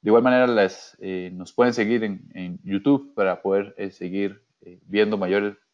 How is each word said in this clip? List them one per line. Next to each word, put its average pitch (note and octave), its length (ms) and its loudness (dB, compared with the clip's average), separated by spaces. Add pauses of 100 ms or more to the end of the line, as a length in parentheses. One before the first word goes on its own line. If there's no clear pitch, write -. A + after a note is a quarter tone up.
De G#2 100 -2
igual A#2 120 6
manera, B2+ 240 4
las, G#2 540 0
eh, F#2 320 -8
nos F2+ 200 -14
pueden B2 200 2
seguir A2 320 0
en, G2 300 -10
en F2+ 280 -10
YouTube C3+ 520 -2
para F#2+ 260 -2
poder, G2 380 -2
eh, G2 120 -8
seguir, G2 540 -8 (160)
eh, F2+ 240 -20
viendo G#2 320 0
mayor G2+ 420 -2 (140)